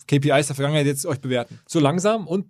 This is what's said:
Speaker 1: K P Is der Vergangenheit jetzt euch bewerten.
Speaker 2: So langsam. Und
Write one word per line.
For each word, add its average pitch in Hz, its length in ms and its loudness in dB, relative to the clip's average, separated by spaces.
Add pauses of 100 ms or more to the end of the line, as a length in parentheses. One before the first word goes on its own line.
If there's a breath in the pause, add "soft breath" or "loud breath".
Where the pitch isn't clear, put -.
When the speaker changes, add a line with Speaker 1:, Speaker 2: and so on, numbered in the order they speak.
Speaker 1:
K 143 140 2
P 143 100 0
Is 143 160 4
der 139 100 -8
Vergangenheit 143 300 0
jetzt 139 180 -4
euch 147 160 -6
bewerten. 127 460 -4
Speaker 2:
So 165 140 -2
langsam. 180 460 0
Und 185 240 -4